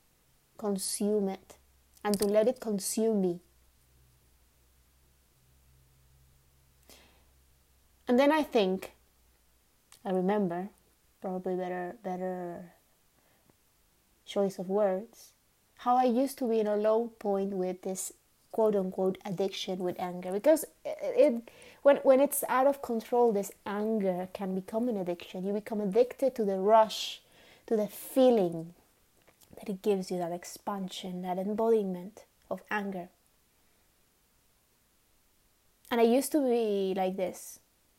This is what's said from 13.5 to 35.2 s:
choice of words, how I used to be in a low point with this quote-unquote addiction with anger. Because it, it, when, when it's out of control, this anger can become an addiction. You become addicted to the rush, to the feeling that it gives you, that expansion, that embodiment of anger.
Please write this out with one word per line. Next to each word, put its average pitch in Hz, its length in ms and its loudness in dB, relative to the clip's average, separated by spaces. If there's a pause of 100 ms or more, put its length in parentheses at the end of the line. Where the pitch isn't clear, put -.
choice 196 320 -2
of 185 120 -8
words, 196 640 -4 (460)
how 247 180 2
I 254 80 4
used 254 340 0
to 247 100 -2
be 226 100 2
in 214 80 0
a 208 100 0
low 220 420 2
point 196 320 -2
with 185 300 -4
this - 320 -8 (380)
quote-unquote 190 720 0
addiction 190 540 -6
with 180 200 -6
anger. 180 320 -8
Because 285 320 4 (220)
it, 135 160 -6
it, 226 480 2 (340)
when, 277 140 6
when 262 220 6
it's 277 300 2
out 262 180 4
of 277 140 0
control, 240 500 2
this 196 200 -2 (140)
anger 202 680 -2
can 190 220 -6
become 220 340 -4
an 214 80 -2
addiction. 180 480 -6
You 202 80 -2
become 208 280 -4
addicted 247 540 2
to 220 100 -2
the 196 120 0
rush, 214 640 4 (460)
to 226 80 0
the 208 120 0
feeling 180 880 2 (840)
that - 120 -12
it 190 120 -8
gives 190 300 0
you, 180 60 -2
that 170 140 -4
expansion, 180 880 -8
that 185 160 -4
embodiment 202 880 0 (260)
of 190 120 -6 (100)
anger. 196 380 -6 (2750)